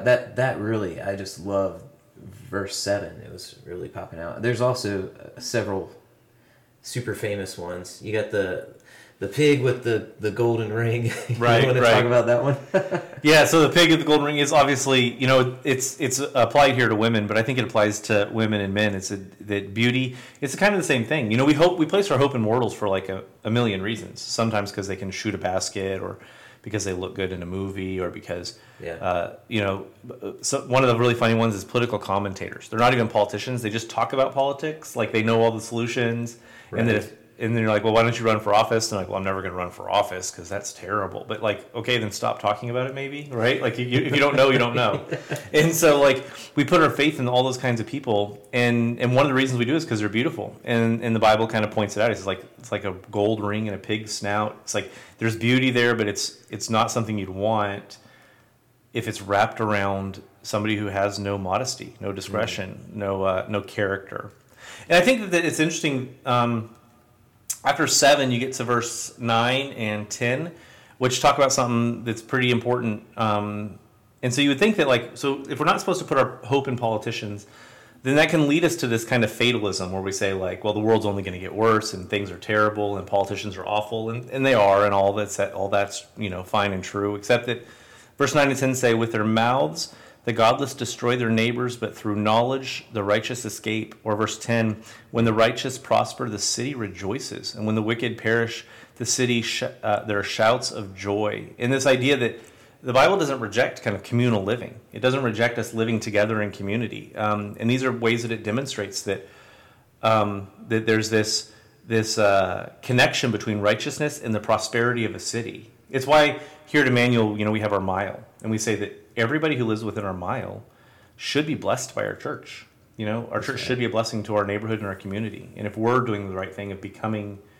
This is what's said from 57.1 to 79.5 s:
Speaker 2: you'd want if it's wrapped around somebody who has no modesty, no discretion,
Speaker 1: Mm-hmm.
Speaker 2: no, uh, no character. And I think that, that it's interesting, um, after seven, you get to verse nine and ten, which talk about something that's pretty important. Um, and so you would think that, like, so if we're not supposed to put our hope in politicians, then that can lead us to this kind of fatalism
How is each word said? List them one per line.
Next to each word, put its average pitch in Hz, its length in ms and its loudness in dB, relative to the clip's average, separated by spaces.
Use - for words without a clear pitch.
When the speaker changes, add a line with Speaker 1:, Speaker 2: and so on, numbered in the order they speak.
Speaker 2:
you'd 92 100 -6
want 101 680 -2
if 113 160 -4
it's 104 120 -8
wrapped 101 380 2
around 98 600 -2
somebody 107 360 -2
who 104 100 -4
has 98 320 0
no 101 180 -2
modesty, 98 600 -4
no 98 140 -6
discretion, 98 760 -6
Speaker 1:
Mm-hmm. 104 100 -12
Speaker 2:
no, 98 240 -2
uh, 95 260 0
no 107 120 -2
character. 98 720 -6
And 170 100 6
I 180 80 8
think 247 140 4
that, 196 120 -6
that 170 140 4
it's 156 140 0
interesting, 147 560 0
um, 120 440 2
after 147 240 2
seven, 139 440 4
you 120 80 2
get 131 140 -4
to 123 100 -4
verse 117 540 -2
nine 123 560 2
and 104 360 -6
ten, 135 420 -2
which 127 200 0
talk 143 180 4
about 135 140 6
something 117 520 0
that's 113 180 -4
pretty 127 300 0
important. 120 520 0
Um, 104 640 -2
and 123 120 -2
so 143 80 2
you 143 80 4
would 135 100 2
think 214 180 4
that, 151 100 2
like, 123 300 0
so 139 320 -2
if 131 100 -6
we're 151 60 0
not 185 140 4
supposed - 200 -2
to - 60 -8
put 147 120 0
our 120 260 2
hope 139 240 0
in 123 100 -4
politicians, 110 720 -4
then 131 140 2
that 156 120 4
can 156 180 4
lead 160 160 2
us 170 140 2
to 135 100 -2
this 113 160 0
kind 120 200 2
of 107 80 0
fatalism 104 600 0